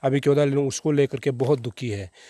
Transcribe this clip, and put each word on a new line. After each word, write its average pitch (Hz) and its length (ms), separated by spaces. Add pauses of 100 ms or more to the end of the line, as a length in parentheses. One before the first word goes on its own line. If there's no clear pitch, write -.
अभी 139 160
क्योदा 143 260
लिलुंग 139 220
उसको 151 240
लेकर 143 280
के 139 120
बहुत 131 280
दुखी 117 300
है। 98 220 (180)